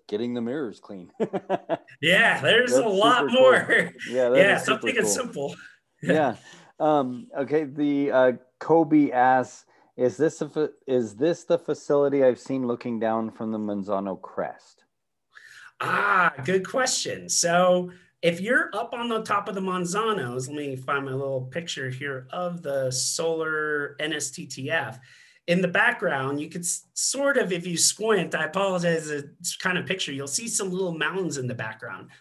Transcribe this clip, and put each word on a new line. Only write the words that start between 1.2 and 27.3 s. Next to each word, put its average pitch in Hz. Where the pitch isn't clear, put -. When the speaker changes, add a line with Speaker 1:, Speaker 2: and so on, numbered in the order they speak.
Speaker 1:
<laughs> -
Speaker 2:
Yeah, 180
there's 226
Speaker 1:
That's 254
Speaker 2:
a 220
lot 220
Speaker 1:
super 233
cool. 254
Speaker 2:
more. 226
Speaker 1:
Yeah, 123
that 127
Speaker 2:
Yeah, 170
Speaker 1:
is -
super -
Speaker 2:
something 254
as 202
Speaker 1:
cool. -
Speaker 2:
simple. 151
<laughs> -
Speaker 1:
Yeah. 147
Um, 135
okay, 139
the, 143
uh, 131
Kobe 156
asks, 127
"Is 127
this 156
a 151
fa-, 151
is 120
this 156
the 170
facility 143
I've 123
seen 131
looking 120
down 113
from 110
the 107
Manzano 98
Crest?" -
Speaker 2:
Ah, 185
good 185
question. 175
So 180
if 170
you're 277
up -
on 240
the 220
top 208
of 202
the 190
Manzanos, 180
let 147
me 143
find 139
my 135
little 135
picture 143
here 131
of 175
the 135
solar 156
N 151
S 147
T 156
T 135
F. 131
In 175
the 180
background, 175
you 156
could 175
s-, -
sort 277